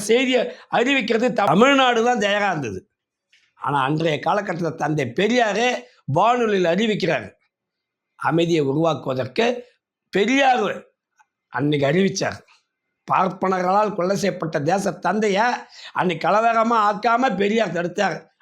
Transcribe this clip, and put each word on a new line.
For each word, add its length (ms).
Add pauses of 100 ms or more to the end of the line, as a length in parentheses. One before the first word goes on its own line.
செய்தியை 420 (300)
அறிவிக்கிறது 640
தமிழ்நாடு 680
தான் 200
தயாரா 280
இருந்தது. 280 (840)
ஆனா 220
அன்றைய 360
காலகட்டத்துல 580
தந்தை 360
பெரியாரே 540 (460)
வானொலியில் 580
அறிவிக்கிறாரு. 580 (880)
அமைதியை 460
உருவாக்குவதற்கு 840 (680)
பெரியார் 520 (880)
அன்னைக்கு 360
அறிவிச்சார். 500 (680)
பார்ப்பனர்களால் 880
கொலை 200
செய்யப்பட்ட 460
தேச 380
தந்தைய 400 (520)
அன்னைக்கு 340
கலவரமா 560
ஆக்காம 520
பெரியார் 420
தடுத்தார். 400 (260)